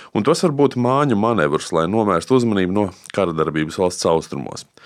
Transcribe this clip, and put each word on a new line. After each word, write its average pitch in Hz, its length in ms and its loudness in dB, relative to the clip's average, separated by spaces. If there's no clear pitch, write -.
un 104 160 -2
tas 160 160 2
var 175 140 2
būt 139 180 4
māņu 127 400 2
manevrs, 98 560 0
lai 82 160 2
novērstu 104 480 0
uzmanību 98 400 0
no 104 80 0
kara 92 160 0
darbības 78 480 -2
valsts 90 320 0
austrumos. 76 540 -4